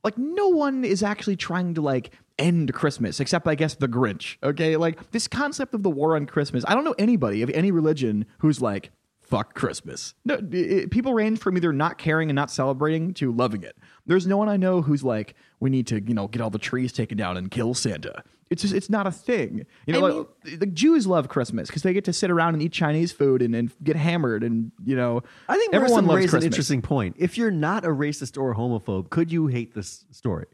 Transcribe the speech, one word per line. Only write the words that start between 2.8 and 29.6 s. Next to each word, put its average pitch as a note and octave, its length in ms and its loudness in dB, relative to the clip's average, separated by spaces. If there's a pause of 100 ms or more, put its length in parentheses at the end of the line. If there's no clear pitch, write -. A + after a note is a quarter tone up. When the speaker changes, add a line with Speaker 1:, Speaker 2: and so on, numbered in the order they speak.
Speaker 1:
except, E3 260 0
I D#3 80 2
guess, D#3 200 0
the C3+ 140 -2
Grinch, B2 540 -2
okay? D#3 360 0
Like, E3 320 -2
this A3+ 180 -4
concept C#4 460 -4
of G#3 80 -4
the F#3+ 80 2
war D#3 260 2
on D3 100 0
Christmas, C#3+ 400 -2
I F#3+ 80 2
don't C#4 100 2
know D#4 140 0
anybody C3+ 440 2
of A#2+ 80 0
any F#3 200 2
religion C#3 540 2 (140)
who's D3+ 240 2
like, G2+ 300 -4 (300)
"Fuck - 320 -4
Christmas." - 600 -8 (100)
No, C#4 100 0
it, F#3+ 200 -6
it, F3+ 380 0
people B3 200 0
range A3 280 0
from F#3 160 0
either E3+ 160 2
not D3+ 260 0
caring D#3+ 320 0
and C#3 60 0
not C#3+ 120 0
celebrating D3+ 680 0
to B2+ 180 -2
loving A2+ 320 0
it. - 120 -18 (300)
There's F3 180 4
no F#3+ 120 2
one G#3+ 120 2
I G3+ 80 0
know F#3 260 2
who's C#3+ 200 2
like, A2 320 -2 (240)
"We C3 120 0
need C3 180 0
to, A2 120 0
you A2 140 -2
know, G2 140 -2
get A2+ 140 -4
all A2 80 -2
the G#2+ 100 -6
trees B2+ 320 -4
taken G#2+ 260 -4
down F2+ 180 -4
and F#2 140 -6
kill A#2+ 240 -2
Santa." E2+ 480 -6 (280)
It's - 120 -2
just, G3 100 0
it's G3 160 -2
not G3+ 200 0
a - 20 0
thing. E3+ 560 -4 (220)
You D#3+ 60 0
know, C4 120 2
Speaker 2:
I F3 60 4
Speaker 1:
like, - 140 -6 (180)
Speaker 2:
mean D#3+ 160 -12
Speaker 1:
the G3+ 60 0
Jews G#3 420 4
love D#3+ 200 2
Christmas A2+ 420 -2
'cause D#3 120 -6
they F#3 100 2
get G3 120 0
to F3+ 80 -2
sit F3+ 180 0
around E3 240 2
and D3+ 80 0
eat E3 80 -2
Chinese D#3+ 400 0
food C3 320 2
and, A#2 140 2
and A#2+ 160 -2 (100)
get D3+ 140 0
hammered D3 480 0
and, A2+ 260 -2 (140)
you C3 100 0
know, B2 280 0 (260)
Speaker 3:
I B3+ 100 2
think A4 160 2
Speaker 1:
everyone A#3 300 4
Speaker 3:
Marissa F3 40 4
Speaker 1:
loves D#3+ 100 6
Speaker 3:
raised F#3+ 80 4
an D#3+ 40 2
Speaker 1:
Christmas. D#3+ 140 4
Speaker 3:
interesting C#3 380 0
point. A#2 360 -2
If F3 180 -2
you're A3+ 140 0
not F3+ 340 -2
a E3+ 40 -2
racist D3 520 -4
or C3 120 -2
a - 20 -4
homophobe, G#2+ 560 -4
could E3 220 0
you D#3+ 160 0
hate A#2+ 260 -4